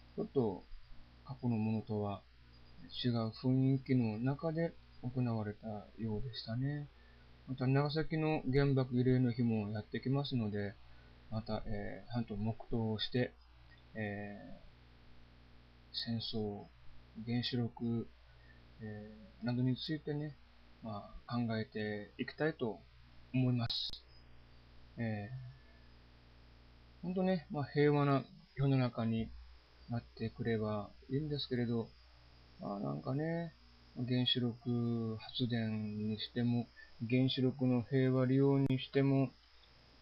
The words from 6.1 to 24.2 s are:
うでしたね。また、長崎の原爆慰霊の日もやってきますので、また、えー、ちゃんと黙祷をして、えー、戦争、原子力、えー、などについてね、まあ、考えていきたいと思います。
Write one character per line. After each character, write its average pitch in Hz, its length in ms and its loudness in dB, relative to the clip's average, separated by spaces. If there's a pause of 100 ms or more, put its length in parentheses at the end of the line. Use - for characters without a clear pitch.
う 120 40 -2
で 123 120 -8
し - 120 -10
た 117 100 -4
ね。 143 320 -2 (600)
ま 131 60 -6
た、 131 120 -2
長 143 240 4
崎 156 260 0
の 156 340 2
原 139 220 6
爆 131 220 2
慰 123 100 4
霊 127 140 6
の 123 140 4
日 123 100 0
も 110 300 2
や 107 80 -4
っ - 40 -6
て 117 160 -8
き - 80 -4
ま 139 160 2
す 135 120 -2
の 107 140 0
で、 101 240 -2 (560)
ま 110 120 -4
た、 110 240 -4
え 101 420 -2
ー、 110 40 -6
ち 120 40 -2
ゃ 120 60 2
ん - 20 -2
と 110 120 -6
黙 107 340 0
祷 110 220 2
を 104 60 0
し - 120 -2
て、 127 220 2 (640)
え 101 440 -4 (1500)
ー、 - 40 -10 (100)
戦 113 140 0
争、 104 440 -4 (640)
原 120 160 2
子 123 160 -2
力、 117 500 -2 (720)
え 107 300 -10 (320)
ー、 113 40 -4
な 123 60 0
ど 123 100 2
に 127 140 2
つ - 160 -4
い 151 80 -4
て 147 140 -6
ね、 147 200 -6 (480)
ま 107 300 -10 (140)
あ、 120 100 -4
考 120 60 2 (160)
え 110 80 -2
て 107 500 -6
い - 80 -4
き - 120 -12
た 151 120 2
い 156 60 -4
と 107 260 -4 (540)
思 127 180 4
い - 20 2
ま 117 140 0
す。 - 360 -6 (920)